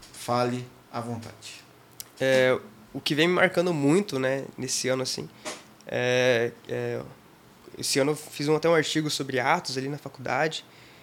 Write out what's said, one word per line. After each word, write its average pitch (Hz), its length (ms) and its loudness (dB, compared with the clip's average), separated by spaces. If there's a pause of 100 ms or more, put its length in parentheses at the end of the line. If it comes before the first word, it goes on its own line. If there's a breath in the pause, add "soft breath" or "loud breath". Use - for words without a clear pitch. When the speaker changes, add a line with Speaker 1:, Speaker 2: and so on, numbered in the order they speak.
(120)
Speaker 1:
Fale 123 540 -2 (260)
à 120 100 -6
vontade. - 640 -12 (560)
Speaker 2:
É, 131 360 6 (380)
o 139 80 -10
que - 140 -4
vem 156 120 4
me 180 60 2
marcando 175 400 2
muito, 147 460 2
né, 131 260 -2 (100)
nesse 127 320 -4
ano, 131 140 0
assim, 151 260 -6 (600 loud breath)
é, 123 640 2 (180)
é, 120 320 -4 (720)
esse - 220 -4
ano 139 140 4
eu 151 40 -2
fiz - 320 -8
um, 156 80 4
até 160 140 2
um 170 60 6
artigo 156 340 2
sobre 131 300 -4
Atos 139 360 0
ali 135 140 -4
na 147 80 -6
faculdade. 131 680 -4 (400 loud breath)